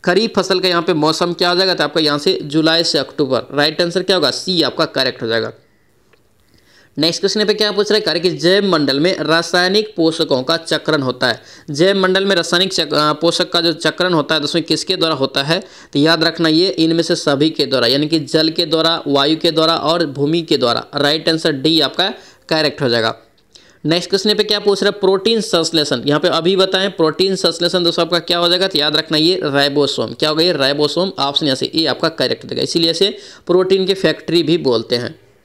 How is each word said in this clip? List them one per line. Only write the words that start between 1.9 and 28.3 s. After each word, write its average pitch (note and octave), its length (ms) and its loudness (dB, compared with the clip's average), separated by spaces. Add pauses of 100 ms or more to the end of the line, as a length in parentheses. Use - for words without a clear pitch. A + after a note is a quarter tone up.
यहाँ D3 160 0
से F#3+ 260 -2
जुलाई D#3+ 400 2
से D#3+ 140 0
अक्टूबर, C3 440 0 (120)
राइट D3+ 280 0
आंसर F3 220 -2
क्या G3 120 2
होगा, C#3+ 160 0
सी F3 300 -2
आपका C#3+ 240 0
करेक्ट C3 380 -4
हो A#2 40 -4
जाएगा। A2+ 260 -2 (1400)
नेक्स्ट E3 240 -2
क्वेश्चन G3+ 240 0
पे G#3 80 0
क्या G#3 180 0
पूछ G3+ 200 0
रहा G#3 40 4
है, G#3 60 2
कार्य E3+ 180 -2
कि F3 100 0
जैव F3 360 2
मंडल C#3+ 340 0
में F3 200 0
रासायनिक F3+ 800 0
पोषकों D#3+ 460 0
का D#3+ 140 -2
चक्रण D#3 440 -2
होता B2+ 260 -2
है, A2+ 140 -2 (280)
जैव F3+ 280 2
मंडल F#3 280 2
में G3 100 2
रासायनिक F3 380 0
चक-, D3 200 -2
अ, D3+ 200 2
पोषक E3+ 360 0
का F3 120 -2
जो E3 120 0
चक्रण E3+ 400 -2
होता D#3 220 0
है D3+ 60 -2
तो D3 40 -6
उसमें D#3+ 180 -2
किसके D#3+ 320 -4
द्वारा D#3+ 200 0
होता C3+ 280 -2
है, E3 160 -2 (340)
तो C#3+ 60 0
याद D#3+ 240 2
रखना D#3+ 260 0
ये E3+ 200 2
इनमें E3 340 0
से E3+ 120 0
सभी D3 340 0
के D#3 160 -2
द्वारा, B2 220 0
यानी C#3+ 200 0
कि D#3+ 120 0
जल D#3 300 0
के E3+ 160 -4
द्वारा, D#3+ 420 2
वायु C#3+ 300 2
के E3+ 140 2
द्वारा D#3+ 240 2
और D#3+ 300 0
भूमि D3 360 0
के D#3 160 0
द्वारा, A#2 280 0 (100)
राइट D3+ 340 0
आंसर D#3+ 220 0
डी D3+ 300 0
आपका F3 320 -2 (360)
करेक्ट D3+ 320 0
हो C3 80 0
जाएगा। A2+ 260 0 (720)
नेक्स्ट E3+ 240 0
क्वेश्चन G3+ 240 0
पे G#3 100 0
क्या G#3 160 -2
पूछ G3 240 0
रहा G3+ 120 2
है, - 40 -16
प्रोटीन G3 420 2
संश्लेषण, D#3 640 0
यहाँ D3 140 2
पे F3 80 0
अभी E3 280 2
बताएं F#3+ 360 0
प्रोटीन F3+ 440 0
संश्लेषण F3 480 -2
दोस्तों E3+ 220 0
आपका E3+ 140 -2
क्या E3+ 180 -2